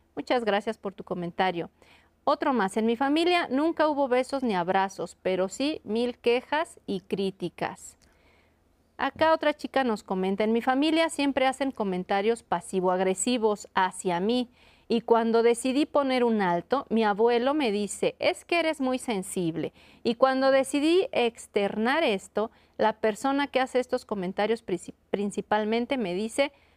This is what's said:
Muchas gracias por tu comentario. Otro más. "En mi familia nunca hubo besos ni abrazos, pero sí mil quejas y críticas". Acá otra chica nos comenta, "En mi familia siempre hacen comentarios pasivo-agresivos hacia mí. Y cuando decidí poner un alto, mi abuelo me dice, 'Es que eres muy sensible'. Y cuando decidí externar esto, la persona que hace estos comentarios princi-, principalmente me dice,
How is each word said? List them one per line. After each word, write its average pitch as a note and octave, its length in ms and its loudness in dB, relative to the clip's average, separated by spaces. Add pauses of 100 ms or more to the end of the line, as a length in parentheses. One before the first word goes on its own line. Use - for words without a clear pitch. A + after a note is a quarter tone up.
(140)
Muchas B3+ 300 -2
gracias G#3 320 -2
por G3 160 -10
tu - 120 -14
comentario. F3 640 -4 (540)
Otro D4+ 280 0
más. G3+ 240 0
"En A3 100 0
mi A#3 100 2
familia D#4 540 2
nunca D#4 380 0
hubo C#4 200 0
besos C4 340 0
ni A3+ 120 0
abrazos, F#3 680 -2
pero F#3 260 0
sí C#4+ 360 -4
mil A#3 340 -4
quejas C4 680 -2
y G3 140 -4
críticas". - 960 -6 (1040)
Acá D#4 320 2
otra D4+ 220 2
chica C4+ 300 -2
nos A3 180 0
comenta, F#3+ 400 -2
"En A3 100 2
mi A#3 80 2
familia D#4 480 2
siempre C#4 380 0
hacen C4+ 240 -2
comentarios G3+ 720 -2
pasivo-agresivos F#3+ 1300 0
hacia F#3 440 0
mí. A#3+ 320 0 (380)
Y - 140 0
cuando A3+ 420 4
decidí B3+ 420 2
poner C4 380 0
un A3+ 180 2
alto, F3 460 0
mi A3+ 160 2
abuelo A#3 500 2
me C4+ 160 0
dice, G3 480 -2
'Es - 260 -2
que E4+ 140 0
eres D#4+ 220 -2
muy B3+ 180 0
sensible'. F#3 760 -4 (300)
Y A#3 140 0
cuando C4 340 4
decidí C#4+ 600 2
externar A#3 880 -2
esto, - 480 -2 (260)
la A3 180 2
persona C4+ 520 0
que B3+ 140 -2
hace B3+ 180 0
estos B3+ 260 -2
comentarios G#3 580 -2
princi-, - 320 -8 (160)
principalmente G#3+ 880 -2
me F#3+ 180 -2
dice, A3+ 360 0 (260)